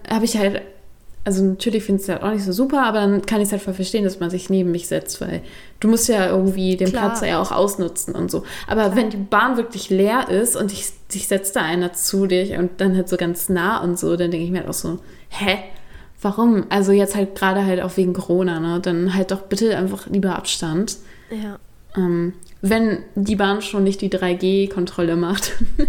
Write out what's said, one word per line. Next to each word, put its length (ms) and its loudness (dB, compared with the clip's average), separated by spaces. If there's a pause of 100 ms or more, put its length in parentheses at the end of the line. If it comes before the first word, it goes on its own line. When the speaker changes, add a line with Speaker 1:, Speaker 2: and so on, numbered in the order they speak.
Speaker 1:
habe 140 0
ich 140 2
halt, 240 2 (640)
also 160 2
natürlich 440 2
finde 160 2
ich 80 -6
es 40 0
halt 80 -6
auch 100 0
nicht 120 0
so 80 -2
super, 320 2
aber 160 2
dann 260 4
kann 140 2
ich 60 2
es 80 -2
halt 80 -2
voll 120 -4
verstehen, 300 -2
dass 160 0
man 100 -2
sich 200 -4
neben 220 4
mich 180 -2
setzt, 320 -6
weil 200 -6 (380)
du 80 2
musst 220 4
ja 180 2
irgendwie 480 2
den 140 2
Speaker 2:
Klar. 220 0
Speaker 1:
Platz 140 -2
ja 160 0
auch 120 -2
ausnutzen 600 -2
und 160 -2
so. 140 -4 (240)
Aber 200 2
Speaker 2:
Klar. 100 0
Speaker 1:
wenn 120 2
die 60 -6
Bahn 400 2
wirklich 340 -6
leer 380 2
ist 300 0
und 160 -2
ich, 180 -8 (160)
sich 220 -6
setzt 260 0
da 60 2
einer 320 0
zu 340 0
dir 320 0
und 220 -2
dann 160 4
halt 100 0
so 80 -2
ganz 320 -2
nah 340 0
und 160 0
so, 200 0
dann 140 0
denke 140 -2
ich 60 -2
mir 80 0
halt 100 -6
auch 40 -6
so, 260 -4 (300)
hä? 300 0 (600)
Warum? 460 4
Also 240 2
jetzt 240 4
halt 200 -2
gerade 300 2
halt 160 0
auch 140 -4
wegen 160 2
Corona, 480 0
ne? 220 -2
Dann 340 0
halt 160 0
doch 120 -4
bitte 340 0
einfach 300 -4
lieber 280 0
Abstand. 640 -4 (340)
Speaker 2:
Ja. 260 -8 (380)
Speaker 1:
Ähm, 380 0 (260)
wenn 380 2 (180)
die 220 0
Bahn 240 2
schon 240 0
nicht 160 0
die 80 0
drei 240 0
G 340 2
Kontrolle 480 -2
macht, 380 -2 (360)